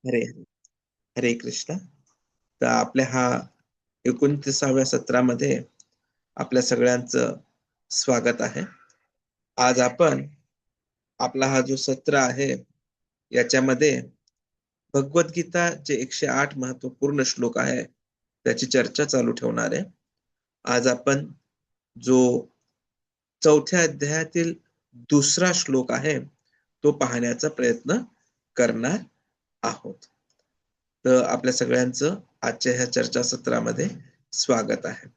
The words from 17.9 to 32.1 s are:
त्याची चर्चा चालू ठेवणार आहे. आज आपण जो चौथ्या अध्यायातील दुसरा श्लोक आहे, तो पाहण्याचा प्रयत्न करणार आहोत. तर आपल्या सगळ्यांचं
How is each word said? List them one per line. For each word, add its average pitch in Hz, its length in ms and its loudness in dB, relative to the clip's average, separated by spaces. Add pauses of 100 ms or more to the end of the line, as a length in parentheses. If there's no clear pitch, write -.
त्याची 123 220 0
चर्चा - 380 0
चालू 123 280 0
ठेवणार 117 400 -4
आहे. 190 120 -4 (800)
आज 123 220 0
आपण 127 400 0 (760)
जो 127 440 4 (960)
चौथ्या 151 400 6
अध्यायातील 160 720 -2 (380)
दुसरा 147 640 2
श्लोक 131 380 0
आहे, 139 480 -4 (440)
तो 147 80 6
पाहण्याचा 120 560 -2
प्रयत्न 127 500 0 (580)
करणार 120 420 0 (640)
आहोत. - 320 -6 (1120)
तर 127 180 6
आपल्या - 300 0
सगळ्यांचं 127 640 0 (260)